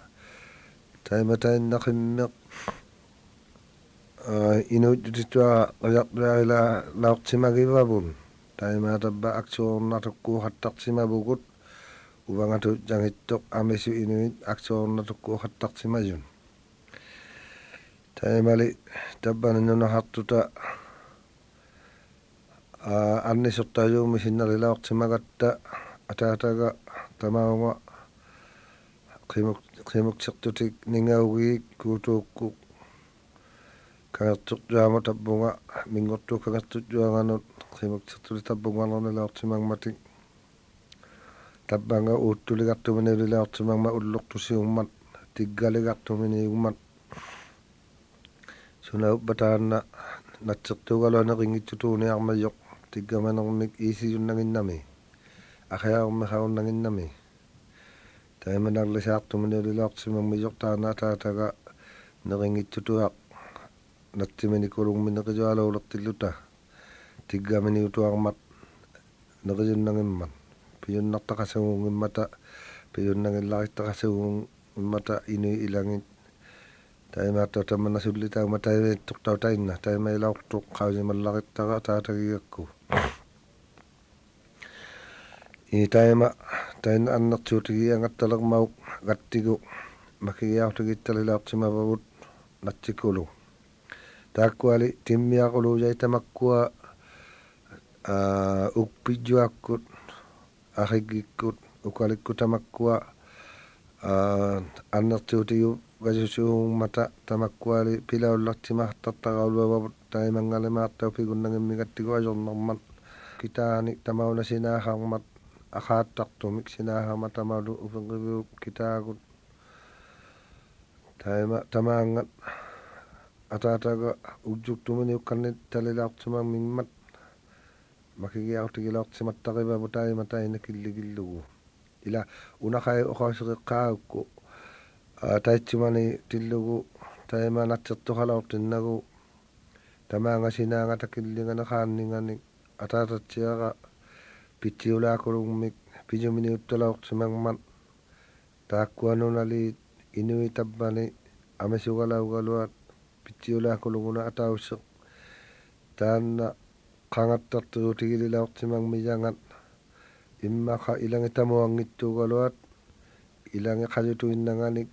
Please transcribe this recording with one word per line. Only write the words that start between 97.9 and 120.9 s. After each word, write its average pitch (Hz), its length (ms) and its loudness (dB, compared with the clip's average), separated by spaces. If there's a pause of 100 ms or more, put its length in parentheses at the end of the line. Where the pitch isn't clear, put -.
aa, 98 680 2
ukpijuakkut, 120 1040 0 (960)
ahigikkut, 107 800 -2 (300)
ukalikkutamakkua, 113 1160 0 (1000)
aa, 98 580 2 (300)
annertuutigu 113 880 2 (240)
gasusuummata 113 1080 0 (160)
tamakkuali 113 800 0
pilaullaktimaartartaqauluavavut 113 1900 0 (160)
taimangalimaartau 110 1040 0
pigunnangimmigattigu 110 1000 -2
ajornermat. 110 640 -2 (640)
Kitaani 113 600 -2
tamauna 113 400 0
sinaaharmat 113 800 -2 (520)
Akhaataqtumik 113 960 -2
sinaahamatamalu 110 1120 -4
upenqiviuk 110 640 -6 (120)
kitaagut. 110 600 -6 (2000)